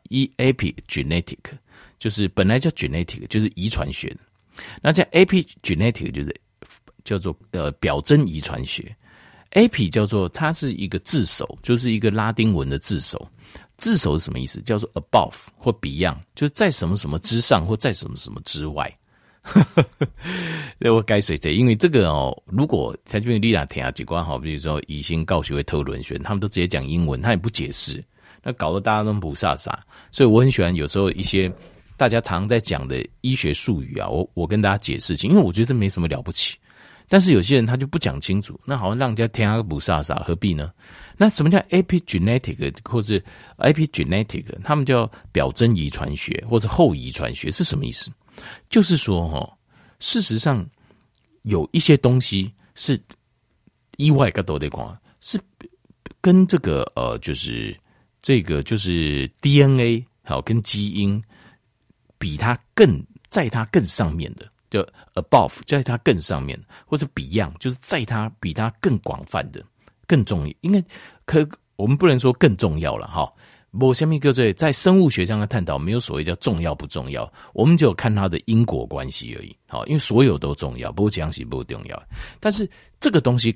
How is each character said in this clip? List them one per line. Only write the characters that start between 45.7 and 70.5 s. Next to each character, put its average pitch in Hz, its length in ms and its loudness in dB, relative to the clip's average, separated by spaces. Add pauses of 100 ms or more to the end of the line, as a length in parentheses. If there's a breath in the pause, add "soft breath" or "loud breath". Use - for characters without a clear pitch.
遗 76 140 -2
传 69 260 -6
学 - 320 -8
或 117 120 2
者 107 80 0
后 - 260 4
遗 76 160 -8
传 64 240 -6
学 - 160 -8
是 - 140 -2
什 - 120 0
么 139 100 -4
意 120 60 -6
思？ - 200 -8 (580 loud breath)
就 226 120 4
是 180 140 2
说， 95 280 0
哦， 78 280 -6 (480 soft breath)
事 - 220 0
实 113 160 0
上 117 260 0 (800 soft breath)
有 92 320 0
一 170 60 2
些 151 180 6
东 127 240 2
西 98 320 -4 (220 soft breath)
是 - 260 -2 (960)
意 147 140 4
外 135 200 6
个 98 120 -4
都 76 140 -4
得 73 120 -4
看， - 280 -12 (220 soft breath)
是 - 180 -6 (840)
跟 185 240 8
这 180 140 4
个， 71 360 -2
呃， 60 220 -4
就 - 160 -6
是 107 420 -8 (460)
这 127 200 4
个 78 220 -2
就 110 140 -2
是 80 500 -2 (140)
D 143 200 6
N 135 180 6
A， 117 260 0 (180)
好， - 180 -4
跟 113 200 0
基 104 300 -4
因 101 300 0 (960 soft breath)
比 73 200 -6
它 120 200 -2 (160)
更， 80 300 6 (260)
在 147 200 0
它 110 160 -2
更 - 180 2
上 87 300 0
面 78 220 -8
的， - 140 -20 (200)
就 101 180 -2 (280 soft breath)
above， - 500 2
在 143 180 0
它 120 140 -2
更 117 200 0
上 76 240 -4
面， 69 160 -8 (280 loud breath)
或 - 100 -2
者 143 180 -4
beyond， 101 460 -4
就 131 100 -4
是 127 120 -6
在 143 240 -4
它 110 340 -4
比 87 140 -6
它 110 260 -4
更 139 200 2
广 - 260 -8
泛 73 260 -4
的、 - 100 -16 (460 soft breath)
更 139 160 4
重 82 240 -2
要， 76 140 -10